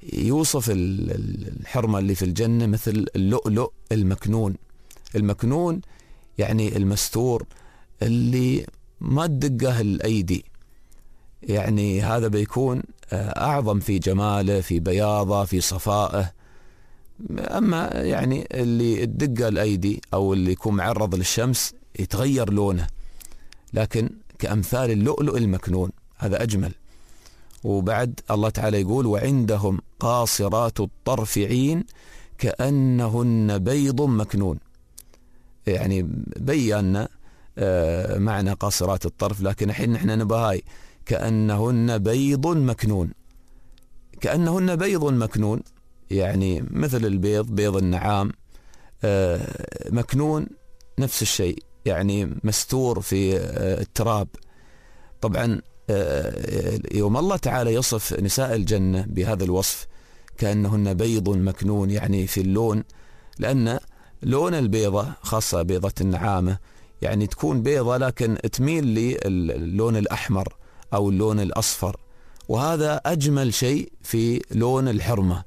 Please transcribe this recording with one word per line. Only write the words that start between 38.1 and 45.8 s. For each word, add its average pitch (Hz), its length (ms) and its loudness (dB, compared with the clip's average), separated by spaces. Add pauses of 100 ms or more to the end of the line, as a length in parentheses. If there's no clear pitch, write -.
معنى 101 340 0
قاصرات 95 540 -2
الطرف، 101 360 -4
لكن 101 280 0
الحين 110 220 -2
نحن 143 180 0
نبغى 110 300 0
هاي 104 240 0 (420)
كأنهن 113 920 2
بيض 135 500 2
مكنون. 117 600 2 (1120)
كأنهن 175 540 2
بيض 175 300 0
مكنون، 110 560 0 (500)